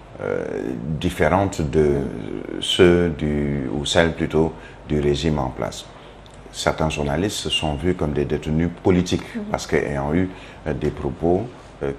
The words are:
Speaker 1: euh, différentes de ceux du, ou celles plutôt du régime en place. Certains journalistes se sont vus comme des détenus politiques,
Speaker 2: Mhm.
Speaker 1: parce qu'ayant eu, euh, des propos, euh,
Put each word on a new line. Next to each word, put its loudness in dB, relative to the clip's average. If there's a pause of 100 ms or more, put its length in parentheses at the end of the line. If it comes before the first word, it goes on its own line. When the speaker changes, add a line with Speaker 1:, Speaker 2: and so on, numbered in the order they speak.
(220)
Speaker 1:
euh, -2 (540)
différentes 2
de 4 (600)
ceux 6
du, 0
ou -2
celles 4
plutôt 0 (340)
du 2
régime 2
en -2
place. -8 (680)
Certains 0
journalistes -2
se -6
sont 0
vus 0
comme -2
des 2
détenus 0 (140)
politiques, 2
Speaker 2:
Mhm. -6
Speaker 1:
parce -4
qu'ayant 0
eu, 2 (360)
euh, -2
des -2
propos, 0 (380)
euh, -2